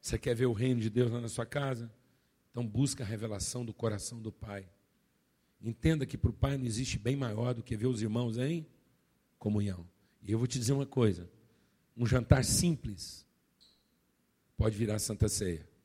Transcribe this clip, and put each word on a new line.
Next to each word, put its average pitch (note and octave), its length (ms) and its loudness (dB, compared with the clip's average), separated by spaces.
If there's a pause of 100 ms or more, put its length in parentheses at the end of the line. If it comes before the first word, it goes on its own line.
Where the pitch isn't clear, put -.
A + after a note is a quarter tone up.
Você A#2 100 -2
quer A#2+ 200 0
ver B2+ 100 2
o A#2+ 60 4
reino A#2+ 280 2
de A2 80 2
Deus A#2 220 4
lá A#2+ 100 -4
na A#2 80 -8
sua A2+ 160 -4
casa? A#2+ 480 -4 (580)
Então A#2+ 140 -4
busca B2 380 0
a G#2 40 -6
revelação G#2+ 580 -6
do A2 100 -8
coração A2+ 480 -4
do A2 80 -6
Pai. G2+ 380 -12 (920)
Entenda C3+ 460 0
que - 100 -10
para B2 140 2
o - 20 -6
Pai C#3 240 0
não C3 80 -2
existe A#2 320 -2
bem C3 200 0
maior A#2+ 380 -2
do A#2 80 -10
que A2+ 140 -6
ver A2 120 0
os A2+ 140 0
irmãos A2+ 360 0
em D#3 260 -2 (720)
comunhão. G2+ 480 0 (380)
E G2+ 80 -6
eu A2 80 4
vou A#2+ 80 2
te A#2+ 140 -2
dizer A#2+ 140 2
uma C#3 120 0
coisa: G2 420 2 (680)
um A#2+ 100 2
jantar B2+ 380 6
simples - 840 0 (1300)
pode G#2+ 200 2
virar G#2+ 240 0
santa G#2+ 280 0
ceia. F2 400 -2 (160)